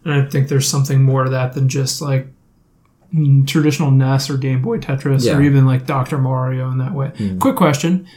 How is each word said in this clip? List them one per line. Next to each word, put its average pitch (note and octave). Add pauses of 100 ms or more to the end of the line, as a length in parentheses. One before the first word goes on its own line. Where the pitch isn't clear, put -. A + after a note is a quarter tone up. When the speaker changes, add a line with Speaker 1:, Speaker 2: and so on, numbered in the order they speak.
Speaker 1:
And D#3
I C#3
think C#3
there's C3+
something C#3
more C3
to B2+
that B2+
than C3+
just, C3
like, C3+ (840)
mm, C#3
traditional D3
nes C3+
or C#3+
Game C3
Boy A3+
Tetris C3+
or C#3
Speaker 2:
Yeah. D3
Speaker 1:
even, C#3
like, B2+
Doctor C3+
Mario B2+
in C3
that C3
way. C3+
Speaker 2:
Mm-hmm. G2
Speaker 1:
Quick C4
question. E3+ (100)